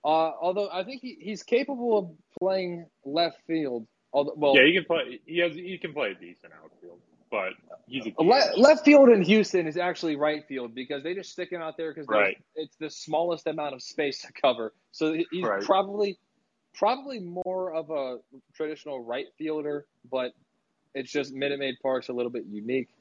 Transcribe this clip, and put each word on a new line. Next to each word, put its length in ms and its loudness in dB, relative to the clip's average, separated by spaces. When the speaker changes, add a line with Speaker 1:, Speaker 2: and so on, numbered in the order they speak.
Speaker 1:
Uh, 40 -2
although 300 -2
I 120 -6
think 180 -12
he, 200 -14
he's 220 -10
capable 560 0
of 100 -6
playing 480 -2
left 400 0
field. 400 -2
Although, 240 0
well, 200 4
Speaker 2:
Yeah, 100 10
he 80 6
can 120 0
play. 400 -4
He 140 -4
has. 140 0
He 240 -10
can 160 -10
play 180 -4
a 40 -12
decent 360 -20
outfield, 360 -20
but 200 -4
he's 200 -10
a 120 -8
Speaker 1:
Le-, 360 6
Speaker 2:
huge 20 0
Speaker 1:
left 280 8
field 240 12
in 140 8
Houston 440 4
is 100 -6
actually 380 -2
right 320 0
field 280 -8
because 280 -8
they 120 -6
just 160 -12
stick 200 -10
him 100 -8
out 160 -8
there 160 -6
'cause 140 -12
there's 220 4
Speaker 2:
Right. 80 -6
Speaker 1:
it's 220 -10
the 120 -8
smallest 580 -4
amount 280 -6
of 80 -18
space 400 -4
to 100 -20
cover. 400 0
So 220 -2
he, 180 -2
he's 180 -2
Speaker 2:
Right. 120 0
Speaker 1:
probably, 580 -2
probably 440 -2
more 540 -6
of 180 -6
a 280 -6
traditional 480 -8
right 240 -6
fielder, 480 -6
but 240 -4
it's 160 -8
just 220 -4
Minute 260 -4
Maid 220 -4
Park's 280 -2
a 40 -6
little 180 -2
bit 140 -8
unique. 440 -4